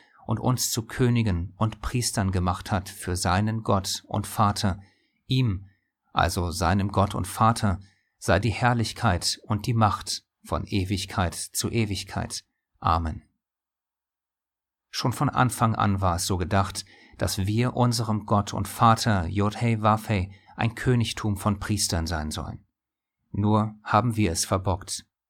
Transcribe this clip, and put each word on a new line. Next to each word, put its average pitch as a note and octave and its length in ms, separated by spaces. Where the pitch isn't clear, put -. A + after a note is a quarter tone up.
und A2+ 140
uns B2 320
zu A2+ 140
Königen A2 720
und A2 240
Priestern G#2 500
gemacht F2+ 400
hat F#2+ 180
für - 280
seinen G#2+ 460
Gott G2 440
und G2+ 200
Vater, G2+ 540
ihm, A#2 380
also E2+ 380
seinem F#2+ 420
Gott G2+ 220
und F#2 120
Vater, A2 520
sei F#2 200
die A2+ 120
Herrlichkeit A2+ 920
und G#2+ 220
die B2 80
Macht G#2+ 500
von F#2 220
Ewigkeit F#2+ 720
zu - 340
Ewigkeit. G2 760
Amen. E2 440
Schon - 220
von C#3+ 180
Anfang A#2+ 460
an G#2 240
war F#2 160
es F2+ 100
so G2 120
gedacht, F#2+ 480
dass F#2 280
wir A#2 300
unserem A2+ 500
Gott G2+ 280
und G2+ 140
Vater, A2 600
Yod G2+ 320
He A#2 220
Vav G#2+ 260
He, F#2+ 240
ein A2+ 200
Königtum A2+ 600
von G2+ 220
Priestern F#2+ 480
sein D#2 240
sollen. - 340
Nur G#2+ 520
haben A2 320
wir G#2 160
es - 140
verbockt. F#2+ 600